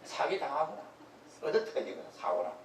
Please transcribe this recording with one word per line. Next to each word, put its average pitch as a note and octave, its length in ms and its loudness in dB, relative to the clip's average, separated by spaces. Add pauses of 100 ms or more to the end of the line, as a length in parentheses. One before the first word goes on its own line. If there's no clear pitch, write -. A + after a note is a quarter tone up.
사기 F3 360 2
당하거나, D#3 420 0 (600)
얻어 - 240 4
터지거나, - 460 -2
사고나. - 420 0 (120)